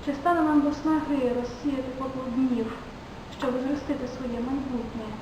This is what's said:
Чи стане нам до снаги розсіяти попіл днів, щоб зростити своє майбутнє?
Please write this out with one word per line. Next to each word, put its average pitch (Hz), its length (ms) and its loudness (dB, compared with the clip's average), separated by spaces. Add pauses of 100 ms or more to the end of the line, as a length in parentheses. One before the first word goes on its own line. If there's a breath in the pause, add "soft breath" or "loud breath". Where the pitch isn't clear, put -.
Чи 285 80 0
стане 339 280 4
нам 302 200 6
до 294 120 4
снаги 294 440 2 (220)
розсіяти 262 580 -2
попіл 262 280 -4 (100)
днів, 247 320 4 (720)
щоб 254 120 2
зростити 269 540 0 (100)
своє 233 320 -4
майбутнє? 240 600 -2 (140)